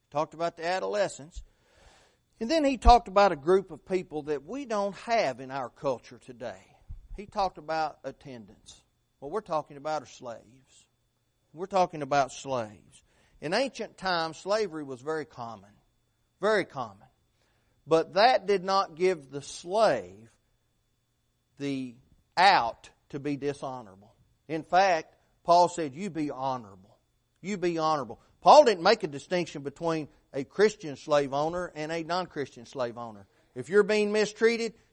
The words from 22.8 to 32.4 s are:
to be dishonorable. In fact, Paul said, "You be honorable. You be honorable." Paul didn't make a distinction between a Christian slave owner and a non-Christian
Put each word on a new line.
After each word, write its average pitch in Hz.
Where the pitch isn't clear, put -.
to 147
be 143
dishonorable. 127
In 156
fact, 175
Paul 175
said, 160
"You 185
be 147
honorable. 120
You 196
be 170
honorable." 147
Paul 269
didn't 196
make 220
a 175
distinction 156
between 156
a 139
Christian 165
slave 143
owner 165
and 151
a 170
non-Christian 156